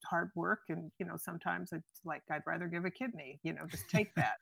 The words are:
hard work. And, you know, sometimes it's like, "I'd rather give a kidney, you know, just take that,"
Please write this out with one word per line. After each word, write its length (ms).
hard 300
work. 340
And, 300
you 80
know, 100
sometimes 560
it's 320
like, 260
"I'd 160
rather 220
give 160
a 60
kidney, 520
you 120
know, 120
just 220
take 280
that," 260